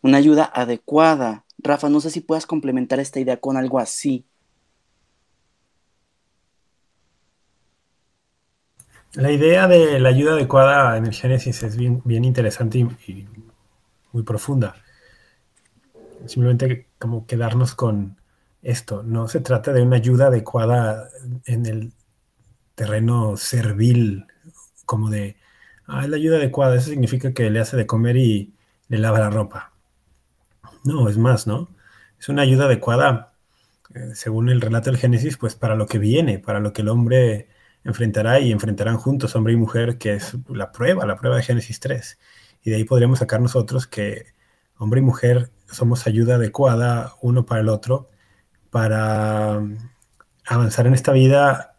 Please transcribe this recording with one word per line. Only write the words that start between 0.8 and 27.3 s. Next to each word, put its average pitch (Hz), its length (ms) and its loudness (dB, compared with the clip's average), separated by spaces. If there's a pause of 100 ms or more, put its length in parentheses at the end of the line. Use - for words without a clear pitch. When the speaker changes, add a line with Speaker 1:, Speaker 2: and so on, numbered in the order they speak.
Speaker 1:
Rafa, 143 300 -2
no 147 120 2
sé 156 100 -6
si 165 100 -8
puedas 160 260 -4
complementar 131 540 -4
esta 139 200 -6
idea 123 180 -4
con 135 180 -6
algo 127 220 -2
así. 127 460 -6 (4000)
Speaker 2:
La 139 180 0
idea 165 340 4
de 160 340 6
la 127 100 6
ayuda 143 220 4
adecuada 135 640 4
en 113 100 -2
el 107 80 -4
Génesis 123 480 -2
es 107 140 -6
bien, 123 280 -2
bien 117 200 0
interesante 123 540 0
y, 123 40 4 (280)
y 98 180 -16 (840)
muy 117 100 -4
profunda. 110 540 -2 (1500)
Simplemente 123 640 -2 (100)
como 117 280 -8
quedarnos 120 480 -2
con 101 440 -4 (440)
esto, 110 400 -8
no 113 260 -4
se 127 120 -4
trata 127 320 -2
de 123 100 4
una 123 140 4
ayuda 123 300 4
adecuada 113 840 0 (380)
en 117 200 -2
el 110 260 -8 (840)
terreno 110 640 -2
servil, 110 880 0 (580)
como 107 260 -4
de, 101 260 -6 (500)
"Ah, 135 180 -6
es 143 60 -6
la 156 60 -4
ayuda 160 200 2
adecuada, 131 400 2
eso 131 140 0
significa 131 440 -2